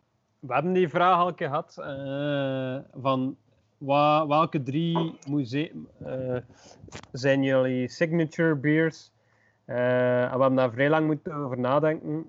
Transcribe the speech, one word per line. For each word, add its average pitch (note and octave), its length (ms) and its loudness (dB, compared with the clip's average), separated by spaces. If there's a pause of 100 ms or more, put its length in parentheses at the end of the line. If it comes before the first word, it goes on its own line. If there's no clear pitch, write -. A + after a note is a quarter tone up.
(400)
we B2 140 -8
hebben D#3 200 0
die F#3 160 2
vraag F3 280 4
al F3 100 2
een E3 80 -6
keer E3 120 -6
gehad, D3 300 -6
eh, C#3 1200 -6
van C3 360 0 (400)
wa-, D3 500 2
welke D3+ 360 2
drie E3 540 -2 (120)
musea, C#3+ 400 -4 (360)
eh, C3 320 -6 (720)
zijn C3+ 320 2
jullie C3 440 2
signature E3 680 0
beers? D3+ 580 0 (520)
Eh, B2 580 2
en B2+ 120 -2
we B2+ 60 0
hebben C3 140 4
daar B2+ 160 2
vrij C3+ 180 2
lang D#3 160 4
moeten D#3 280 -4
over C#3 260 -6
nadenken, D3+ 680 0